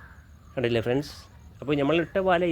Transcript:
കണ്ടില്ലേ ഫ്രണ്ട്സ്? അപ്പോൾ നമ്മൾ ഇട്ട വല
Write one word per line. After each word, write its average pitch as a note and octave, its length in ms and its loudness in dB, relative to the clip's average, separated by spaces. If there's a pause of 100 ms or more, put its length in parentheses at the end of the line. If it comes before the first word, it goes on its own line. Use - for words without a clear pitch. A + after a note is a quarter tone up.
(540)
കണ്ടില്ലേ A#2+ 320 0
ഫ്രണ്ട്സ്? C3+ 280 0 (460)
അപ്പോൾ C#3 220 -4
നമ്മൾ D3+ 240 2
ഇട്ട - 120 -6 (120)
വല F3 220 4